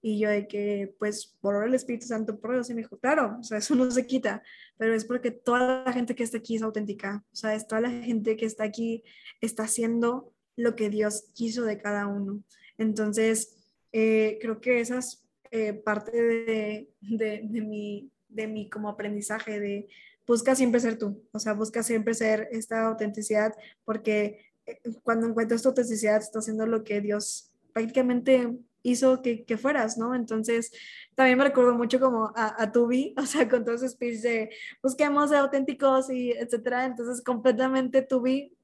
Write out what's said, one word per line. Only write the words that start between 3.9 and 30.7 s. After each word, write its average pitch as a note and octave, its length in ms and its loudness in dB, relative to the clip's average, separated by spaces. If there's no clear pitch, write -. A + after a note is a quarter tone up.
se B3 160 2
quita, B3 360 -2
pero A3+ 180 2
es A3 100 -2
porque B3 280 -2
toda B3+ 520 2
la B3+ 80 0
gente A#3+ 220 -2
que - 100 -4
está A3+ 140 -6
aquí A3+ 180 -4
es A3 60 -2
auténtica, G#3 720 -6
o - 40 -14
sea, G#3+ 180 -2
es G#3+ 120 -8
toda A3 140 -2
la A#3+ 100 0
gente A3+ 460 -2
que A3+ 100 -4
está G#3+ 180 -4
aquí A3+ 380 -4
está A3+ 240 -4
haciendo A#3 680 0
lo A#3 200 0
que A3 140 -2
Dios G#3 340 -2
quiso A#3 300 -4
de G#3+ 140 -2
cada G#3 280 -4
uno". G3+ 360 -6
Entonces, A3 800 0
eh, A3 480 2
creo A3 200 -6
que B3 200 2
esa A#3+ 180 -4
es, - 280 -10
eh, G#3+ 220 -2
parte G#3 400 -4
de, A3+ 800 -2
de, G#3+ 440 -4
de A3 180 -6
mi, G#3 500 -8
de A3 180 -8
mi G#3+ 240 -8
como G#3 180 -8
aprendizaje, G#3 720 -6
de G3+ 280 -6
busca A#3+ 280 4
siempre B3 260 4
ser A3+ 180 0
tú, G#3 340 -6
o G#3+ 60 -6
sea, G#3+ 140 -2
busca A3 300 -2
siempre A3+ 320 0
ser A3 360 0
esta A3+ 360 -2
autenticidad, G#3+ 680 0
porque, G#3 600 -2
eh, - 140 -14
cuando A3+ 260 2
encuentras A3+ 340 0
tu C4+ 60 6
autenticidad, A3+ 480 2
estás G#3+ 280 -2
haciendo A3 220 -4
lo A3+ 160 0
que G#3 180 -2
Dios G#3 520 -4
prácticamente B3 840 2
hizo C4 400 4
que, A#3 220 -2
que A3+ 120 -4
fueras, A#3 420 0
¿no? A#3 160 -2
Entonces, A3+ 580 -2